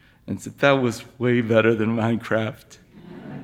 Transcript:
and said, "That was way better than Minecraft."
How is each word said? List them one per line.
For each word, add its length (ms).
and 140
said, 200
"That 200
was 240
way 240
better 320
than 220
Minecraft." 800